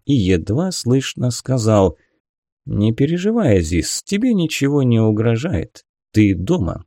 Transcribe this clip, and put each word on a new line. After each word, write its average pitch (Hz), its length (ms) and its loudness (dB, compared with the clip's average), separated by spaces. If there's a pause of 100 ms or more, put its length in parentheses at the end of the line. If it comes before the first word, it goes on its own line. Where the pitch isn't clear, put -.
и 135 80 0
едва 104 580 0
слышно 127 600 -2
сказал: 110 640 0 (680)
"Не 110 280 0
переживай, 170 640 0
Азиз, 82 440 -2
тебе 226 300 -2
ничего 147 480 0
не 120 180 2
угрожает. 113 840 -2 (260)
Ты 104 220 4
дома, 92 540 -4